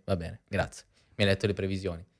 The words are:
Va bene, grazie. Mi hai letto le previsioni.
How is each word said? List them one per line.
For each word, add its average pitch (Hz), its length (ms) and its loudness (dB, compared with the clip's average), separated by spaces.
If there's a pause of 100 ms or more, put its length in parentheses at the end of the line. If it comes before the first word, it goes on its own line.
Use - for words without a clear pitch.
Va 98 120 2
bene, 85 300 -6
grazie. - 380 -2 (320)
Mi 104 80 4
hai 98 60 6
letto 98 180 2
le 98 60 2
previsioni. 95 500 -2 (160)